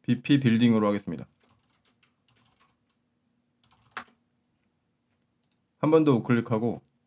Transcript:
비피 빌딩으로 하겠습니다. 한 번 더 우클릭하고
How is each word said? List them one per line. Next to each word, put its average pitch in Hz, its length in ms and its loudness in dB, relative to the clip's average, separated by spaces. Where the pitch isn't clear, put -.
비피 135 380 0
빌딩으로 113 480 2
하겠습니다. 98 380 -6
한 151 120 0
번 160 140 4
더 143 80 4
우클릭하고 113 680 -2